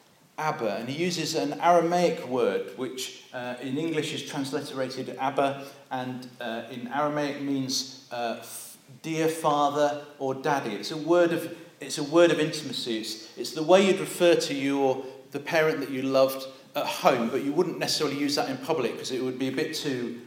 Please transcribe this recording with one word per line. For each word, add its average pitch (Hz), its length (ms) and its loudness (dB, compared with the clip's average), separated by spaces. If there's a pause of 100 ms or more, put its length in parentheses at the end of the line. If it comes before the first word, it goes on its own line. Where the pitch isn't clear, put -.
(380)
Abba, 143 380 -2
and 117 120 -6
he 147 140 -4
uses 170 320 -2
an 143 260 -2
Aramaic 170 680 4
word, 104 480 0
which, - 480 -8 (100)
uh, 123 260 -8
in 135 160 -4
English 156 380 -2
is - 100 -8
transliterated 131 920 -6
Abba, 135 480 -2 (240)
and, 127 380 -6 (120)
uh, 117 300 -6
in 120 160 -10
Aramaic 147 560 -2
means, 135 680 -4
uh, 120 260 -4
f-, - 380 -14 (260)
dear 160 240 0
father 147 800 2 (160)
or 135 140 0
daddy. 139 360 -2
It's 196 220 -6
a 165 40 -4
word 170 360 4
of, - 240 -4 (240)
it's 139 180 -6
a 151 60 -4
word 165 260 8
of 147 80 2
intimacy. 131 600 -4
It's, - 380 -10
it's 123 140 -6
the 156 140 -4
way 190 240 8
you'd 170 100 4
refer 170 380 4
to 160 180 0
your, 139 500 2 (280)
the 143 80 -6
parent 156 400 2
that 135 100 -6
you 131 120 -2
loved 135 440 4 (300)
at 143 100 0
home, 123 440 2
but 131 120 -2
you 139 100 -2
wouldn't 156 280 0
necessarily 139 360 -2
use 143 200 0
that 135 120 0
in 131 100 -4
public 127 380 -2
'cause - 140 -10
it 127 100 -2
would 127 200 -4
be 131 80 0
a 131 40 -2
bit 156 220 -2
too, 123 520 -4